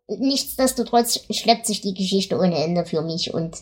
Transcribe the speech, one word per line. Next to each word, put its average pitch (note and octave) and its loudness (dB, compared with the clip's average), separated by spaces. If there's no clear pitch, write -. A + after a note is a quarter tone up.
nichtsdestotrotz B3+ 0
schleppt A3+ 2
sich G#3 -2
die G3 -4
Geschichte F#3+ 0
ohne F3 2
Ende E3+ 0
für D#3 -2
mich E3 -4
und E3 -4